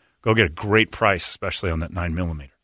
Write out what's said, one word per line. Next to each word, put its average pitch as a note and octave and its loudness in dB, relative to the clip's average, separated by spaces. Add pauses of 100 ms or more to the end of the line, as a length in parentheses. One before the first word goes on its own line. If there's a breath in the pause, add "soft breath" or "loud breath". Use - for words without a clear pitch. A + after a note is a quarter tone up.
(220)
Go A2+ 2
get A2 6
a D#2+ 2
great G#2+ 2
price, G2 0
especially - -4
on D#2+ -2
that E2 -6
nine F2 -4
millimeter. D#2+ -4 (100)